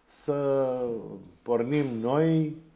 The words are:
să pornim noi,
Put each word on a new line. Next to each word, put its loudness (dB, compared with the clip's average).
să -2
pornim 0
noi, 2